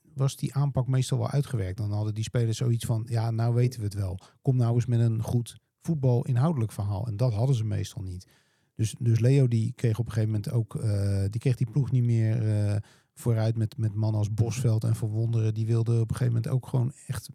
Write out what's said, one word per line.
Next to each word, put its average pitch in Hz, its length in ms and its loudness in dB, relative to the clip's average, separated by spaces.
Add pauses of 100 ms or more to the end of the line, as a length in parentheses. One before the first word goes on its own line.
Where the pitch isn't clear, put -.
(140)
was 135 220 0
die 127 180 -6
aanpak 139 340 0
meestal 131 300 0
wel 113 120 -2
uitgewerkt. 104 460 -2
Dan 101 160 -4
hadden 107 220 -2
die 107 100 -4
spelers 113 320 0
zoiets 117 280 0
van, 113 240 -2
"Ja, 113 220 -2
nou 117 240 0
weten 123 260 2
we 104 60 -6
het 95 80 -6
wel. 95 240 -4 (240)
Kom 131 140 2
nou 117 180 2
eens 120 120 2
met 117 140 2
een 113 220 2
goed 117 340 -2 (240)
voetbal 131 440 0
inhoudelijk 127 480 0
verhaal." 101 340 -4
En 101 100 -6
dat 123 160 2
hadden 123 240 2
ze 110 80 -2
meestal 101 380 -4
niet. 92 240 -10 (480)
Dus, 107 240 -2
dus 113 220 2
Leo 131 280 6
die 117 240 0
kreeg 113 260 0
op 113 80 0
een - 60 -10
gegeven 110 220 0
moment 104 180 -4
ook, 113 220 0
eh, 98 440 0 (120)
die 117 100 -4
kreeg 127 160 0
die - 140 -2
ploeg 139 200 0
niet 123 140 2
meer, 110 640 2
eh, 104 100 0 (380)
vooruit 113 420 0
met, 110 220 -2
met 110 160 0
mannen 110 240 0
als 104 160 0
Bosveld 110 500 0
en 113 120 2
Van 113 120 -4
Wonderen. 110 460 0
Die 110 120 -2
wilden 117 340 2
op 110 100 0
een - 60 -4
gegeven 120 180 0
moment 113 180 -2
ook 127 140 0
gewoon 120 260 0 (140)
echt - 280 -8